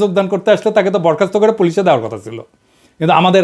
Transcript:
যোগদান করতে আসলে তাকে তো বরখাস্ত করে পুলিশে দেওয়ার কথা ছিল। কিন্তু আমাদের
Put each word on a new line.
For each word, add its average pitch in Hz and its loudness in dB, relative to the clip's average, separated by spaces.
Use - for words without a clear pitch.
যোগদান 196 -2
করতে 190 -4
আসলে 208 2
তাকে 202 0
তো 196 0
বরখাস্ত 170 0
করে 220 2
পুলিশে 175 0
দেওয়ার 143 2
কথা 110 -10
ছিল। 113 -14
কিন্তু 160 0
আমাদের 185 2